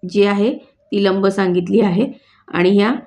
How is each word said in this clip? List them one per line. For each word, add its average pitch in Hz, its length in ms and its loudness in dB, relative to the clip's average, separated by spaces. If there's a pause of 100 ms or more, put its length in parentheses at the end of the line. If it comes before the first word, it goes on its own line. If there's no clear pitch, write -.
जी 202 140 2
आहे 202 340 0
ती - 460 -6
लंब 196 240 0
सांगितली 190 520 0
आहे 208 320 0 (360)
आणि 175 220 0
ह्या 202 260 2 (120)